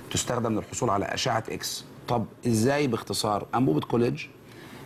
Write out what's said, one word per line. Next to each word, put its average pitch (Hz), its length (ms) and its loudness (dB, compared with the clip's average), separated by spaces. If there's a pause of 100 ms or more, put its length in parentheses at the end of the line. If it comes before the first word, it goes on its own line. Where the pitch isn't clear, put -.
(120)
تستخدم 117 440 0
للحصول 107 340 -2
على 98 160 2
أشعة 113 440 0
إكس. - 360 -6 (220)
طب 120 180 2 (220)
إزاي 131 400 4
باختصار؟ 107 680 0
أنبوبة 139 260 4
كوليدج 123 420 2 (640)